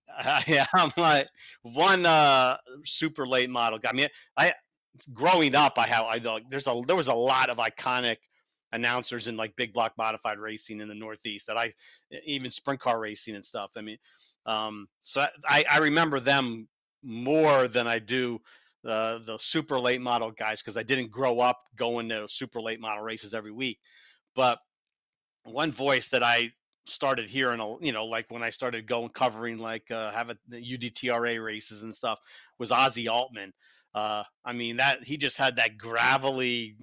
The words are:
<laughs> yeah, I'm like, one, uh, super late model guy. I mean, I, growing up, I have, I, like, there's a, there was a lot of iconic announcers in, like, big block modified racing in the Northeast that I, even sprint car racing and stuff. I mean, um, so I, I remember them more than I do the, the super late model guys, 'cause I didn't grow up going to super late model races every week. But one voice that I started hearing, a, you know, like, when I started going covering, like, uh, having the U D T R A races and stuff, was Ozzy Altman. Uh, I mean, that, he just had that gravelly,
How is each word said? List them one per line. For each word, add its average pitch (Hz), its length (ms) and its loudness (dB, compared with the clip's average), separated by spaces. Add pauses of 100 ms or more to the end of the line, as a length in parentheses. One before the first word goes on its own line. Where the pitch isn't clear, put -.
(200)
<laughs> 131 280 0
yeah, 147 260 6
I'm 170 240 6
like, 151 320 6 (320)
one, 175 440 4
uh, 139 520 8 (260)
super 151 420 -2
late 127 240 2
model 117 300 0
guy. 113 120 -2
I - 20 -4
mean, 139 160 2 (260)
I, 160 180 4 (600)
growing 151 420 4
up, 143 240 6
I 113 80 4
have, 113 160 2
I, 113 140 -2
like, 113 320 -4
there's 135 180 -6
a, 120 180 0
there 175 120 2
was 151 100 0
a 131 60 2
lot 127 360 4
of 117 100 -4
iconic 120 580 -2 (560)
announcers 120 540 -2
in, 117 100 -6
like, 110 180 -6
big 120 160 -4
block 113 260 0
modified 110 400 -4
racing 107 440 -10
in 104 80 -12
the 104 60 -14
Northeast 107 520 -12
that 110 80 -6
I, 117 160 -2 (540)
even 135 260 -6
sprint 139 300 -6
car 117 180 0
racing 107 360 -8
and 101 100 -14
stuff. 101 320 -10
I 110 40 -10
mean, 107 160 -14 (480)
um, 107 420 -4 (120)
so - 260 -2 (220)
I, 147 240 4
I 147 60 6
remember 156 420 4
them 123 480 0 (340)
more 135 680 4
than 117 180 0
I 117 120 0
do 120 420 -4 (420)
the, 113 420 -2
the 110 120 -10
super 147 420 -4
late 123 220 0
model 120 300 0
guys, 110 300 -6
'cause 104 140 -12
I 110 80 -4
didn't 127 260 -2
grow 123 300 0
up 123 220 2 (160)
going 117 320 -4
to 107 180 -6
super - 320 -10
late 113 220 -6
model 107 200 -8
races 107 320 -10
every 107 180 -8
week. 120 280 -6 (560)
But 127 240 2 (840)
one 143 260 -2
voice 131 380 0
that 127 120 2
I 117 300 2 (340)
started 123 440 -2
hearing, 120 320 -2
a, 110 180 -8
you 151 140 -4
know, 107 100 -4
like, 113 260 -6
when 117 140 -8
I 113 60 -4
started 113 360 -6
going 117 240 -4
covering, 117 480 -4
like, 113 320 -8
uh, 113 220 -6
having 117 260 -8 (120)
the 120 120 -16
U 123 160 -10
D 120 120 -8
T 123 200 -6
R 120 160 0
A 117 140 -2
races 107 440 -10
and 110 120 -12
stuff, 113 240 -6 (380)
was 117 140 -8
Ozzy 123 380 2
Altman. 113 440 -2 (420)
Uh, 107 280 -4 (200)
I 123 80 -8
mean, 120 260 -6
that, 131 260 2
he 131 120 -8
just 143 220 -4
had 131 180 0
that 113 220 0
gravelly, 120 1040 0